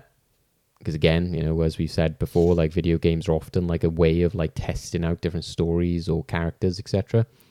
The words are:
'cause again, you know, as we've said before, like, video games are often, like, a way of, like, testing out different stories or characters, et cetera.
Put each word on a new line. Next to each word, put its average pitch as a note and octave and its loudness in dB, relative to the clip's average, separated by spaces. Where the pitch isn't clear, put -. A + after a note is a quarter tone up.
'cause D#2 -4
again, E2 2
you D#2 -2
know, D#2+ 0
as D#2+ 0
we've D#2+ -2
said D#2+ 0
before, E2+ 2
like, D#2+ 2
video E2+ 0
games E2 0
are E2 4
often, F2 -2
like, E2+ -2
a E2 2
way E2 4
of, E2+ 2
like, D#2+ -2
testing - -6
out E2 -2
different E2 -4
stories E2+ -2
or D#2+ 0
characters, E2+ -4
et - -12
cetera. A2+ 0